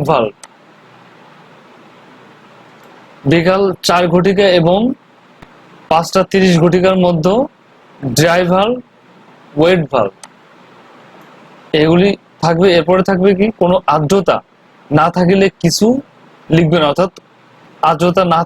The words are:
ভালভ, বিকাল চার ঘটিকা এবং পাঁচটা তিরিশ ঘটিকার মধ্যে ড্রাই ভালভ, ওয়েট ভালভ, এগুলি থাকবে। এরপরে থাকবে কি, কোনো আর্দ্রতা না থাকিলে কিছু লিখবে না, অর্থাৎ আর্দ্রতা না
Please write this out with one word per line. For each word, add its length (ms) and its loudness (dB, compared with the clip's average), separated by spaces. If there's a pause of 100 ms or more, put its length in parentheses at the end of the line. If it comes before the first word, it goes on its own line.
ভালভ, 260 -2 (3000)
বিকাল 380 0 (200)
চার 260 0
ঘটিকা 380 0 (120)
এবং 200 2 (1080)
পাঁচটা 320 0 (100)
তিরিশ 280 2
ঘটিকার 460 2
মধ্যে 300 0 (840)
ড্রাই 240 2 (100)
ভালভ, 220 0 (800)
ওয়েট 380 0
ভালভ, 220 -2 (1700)
এগুলি 280 2 (300)
থাকবে। 260 0 (120)
এরপরে 300 0
থাকবে 300 0
কি, 80 0 (120)
কোনো 180 0 (180)
আর্দ্রতা 420 0 (540)
না 200 2
থাকিলে 360 0 (160)
কিছু 240 0 (640)
লিখবে 320 2
না, 80 0
অর্থাৎ 240 -2 (680)
আর্দ্রতা 400 0 (120)
না 120 0